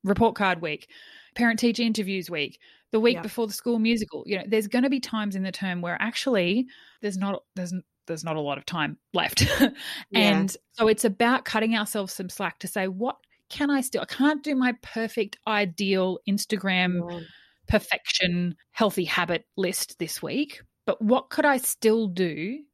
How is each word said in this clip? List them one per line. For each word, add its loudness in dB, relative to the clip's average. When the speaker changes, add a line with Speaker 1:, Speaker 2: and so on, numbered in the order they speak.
Speaker 1:
Report 2
card 0
week, -6
parent 2
teacher 2
interviews -2
week, -4
the 2
week 4
Speaker 2:
Yeah. -8
Speaker 1:
before -4
the -8
school -2
musical. 0
You -2
know, -8
there's 2
gonna 2
be 0
times -4
in -2
the -4
term -4
where -4
actually 0
there's -4
not, -4
there's -6
n-, -8
there's -6
not -4
a -4
lot -4
of -14
time -2
left. 2
<laughs> 2
Speaker 2:
Yeah. 6
Speaker 1:
And 4
so 2
it's 2
about 4
cutting 0
ourselves -2
some -6
slack -6
to -12
say, -2
"What -4
can -2
I 2
still, -4
I -6
can't 0
do 0
my 2
perfect, -4
ideal 0
Instagram 0
Speaker 2:
Yeah. -10
Speaker 1:
perfection, 0
healthy 0
habit -2
list -4
this -6
week, -4
but -2
what 2
could 0
I 6
still 2
do -2